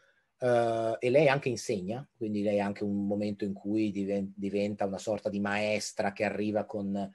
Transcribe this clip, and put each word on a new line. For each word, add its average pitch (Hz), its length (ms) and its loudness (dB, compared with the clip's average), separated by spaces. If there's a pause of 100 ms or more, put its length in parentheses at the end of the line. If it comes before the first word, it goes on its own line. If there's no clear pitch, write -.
(400)
eh, 117 600 2
e 123 120 0
lei 143 180 8
anche 143 200 2
insegna, 113 560 -4 (120)
quindi 104 240 -2
lei 104 180 4
ha 101 60 2
anche 101 180 -4
un 101 220 0
momento 104 400 -2
in 95 80 -2
cui 104 380 0
diven-, 98 440 -2
diventa 101 500 -2
una 95 120 -4
sorta 104 320 -4
di 101 100 -2
maestra 101 720 0
che 107 120 -4
arriva 104 420 0
con, 98 480 -4